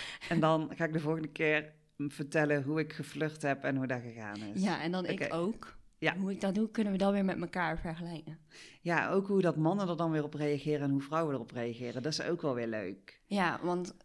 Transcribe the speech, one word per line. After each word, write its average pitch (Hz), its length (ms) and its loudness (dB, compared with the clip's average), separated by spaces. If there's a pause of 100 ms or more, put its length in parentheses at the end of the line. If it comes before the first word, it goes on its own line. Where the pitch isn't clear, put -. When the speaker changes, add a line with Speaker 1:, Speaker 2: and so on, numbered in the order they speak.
(300)
Speaker 1:
En 165 100 2
dan 156 360 4
ga 165 100 0
ik 156 80 0
de 156 60 2
volgende 156 320 -2
keer 151 420 2 (240)
vertellen 147 680 0
hoe 151 160 0
ik 151 140 -2
geflirt 151 480 -4
heb 139 220 0
en 139 120 0
hoe 131 120 0
dat 123 140 -2
gegaan 113 340 -10 (180)
is. 190 100 0
Speaker 2:
Ja, 180 180 0
en 165 100 -2
dan 180 140 0
ik 185 160 -2
Speaker 1:
Oké. 147 120 -2
Speaker 2:
ook. 175 440 -4 (200)
Speaker 1:
Ja. 156 200 0
Speaker 2:
Hoe 190 140 -2
ik 196 100 -6
dat 196 140 2
doe, 214 160 2
kunnen 202 220 0
we 190 60 2
dan 196 140 4
weer 202 120 2
met 185 160 0
elkaar 170 380 -2
vergelijken. 165 600 -8 (420)
Speaker 1:
Ja, 156 280 2
ook 190 180 2
hoe 196 140 6
dat 170 160 4
mannen 175 320 4
er 170 80 0
dan 165 140 2
weer 151 120 2
op 147 100 -6
reageren 147 480 0
en 139 100 2
hoe 139 100 2
vrouwen 156 340 0
erop 117 160 -6
reageren. 120 520 -4
Dat 151 80 -2
is - 100 -2
ook 165 200 -2
wel 143 120 2
weer 120 140 -2
leuk. 104 580 -6
Speaker 2:
Ja, 180 380 0
want 180 420 -2